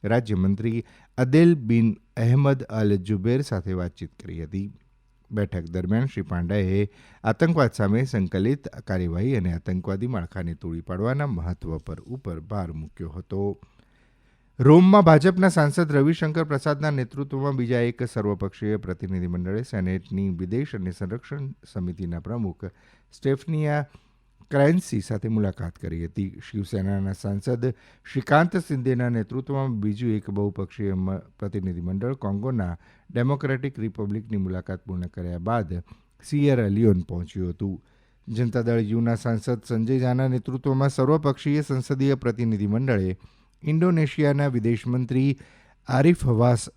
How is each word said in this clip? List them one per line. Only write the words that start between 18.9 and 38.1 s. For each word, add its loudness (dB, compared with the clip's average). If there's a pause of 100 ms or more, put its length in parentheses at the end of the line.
સેનેટની -4
વિદેશ -4
અને -6
સંરક્ષણ -10 (180)
સમિતિના -6
પ્રમુખ -6 (520)
સ્ટેફનિયા -2 (640)
ક્રાન્સી 2
સાથે -6
મુલાકાત -2
કરી -6
હતી. -6 (100)
શિવસેનાના -2
સાંસદ -4 (380)
શ્રીકાંત 2
શિંદેના -2
નેતૃત્વમાં -4
બીજું -2
એક -2
બહુપક્ષીય -4
મ-, -2
પ્રતિનિધિમંડળ -6
કોંગોના -4 (320)
ડેમોક્રેટિક -2
રિપબ્લિકની -6
મુલાકાત -6
પૂર્ણ -6
કર્યા -8
બાદ -2 (540)
સિયેરા 2
લિયોન 4
પહોંચ્યું -6
હતું. -6 (440)